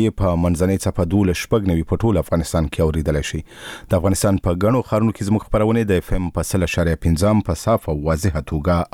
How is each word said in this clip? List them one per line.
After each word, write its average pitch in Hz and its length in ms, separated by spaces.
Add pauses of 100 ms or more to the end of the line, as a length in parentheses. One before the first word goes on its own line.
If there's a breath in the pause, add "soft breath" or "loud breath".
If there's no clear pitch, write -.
یې 107 180
په 90 220
منځنۍ 90 420
صفحه 90 300
دولس 92 260
شپږ 107 300
نوي 82 200
په 90 140
ټول 98 180
افغانستان 82 480
کې 80 160
اورېدلی 76 440
شئ. 78 120 (460 loud breath)
د 95 100
افغانستان 95 480
په 87 160
ګڼو 117 240
ښارونو 110 300
کې 98 120
زموږ 107 220
خپرونې 110 320 (100)
د 87 120
اف 101 160
ام 87 180
په 80 140
سل 90 180
اعشاریه 82 340
پنځم 98 460
په 80 160
صافه 107 300
او 73 120
واضحه 78 420
توګه 80 240 (180)